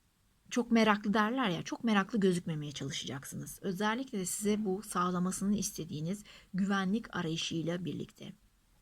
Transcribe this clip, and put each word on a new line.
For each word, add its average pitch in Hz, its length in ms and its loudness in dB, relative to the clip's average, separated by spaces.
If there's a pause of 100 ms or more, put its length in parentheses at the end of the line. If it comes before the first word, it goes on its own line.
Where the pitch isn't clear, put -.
(500)
Çok 240 200 0
meraklı 214 440 4
derler 220 340 2
ya, 160 140 0
çok - 220 -8
meraklı 208 360 2
gözükmemeye 170 520 0
çalışacaksınız. 139 920 -8
Özellikle 214 560 -2
de 185 80 -4
size 208 380 0
bu 190 180 0
sağlamasını 185 760 2
istediğiniz 160 680 -4 (300)
güvenlik 196 640 0
arayışıyla 165 680 -2
birlikte. - 480 -8 (500)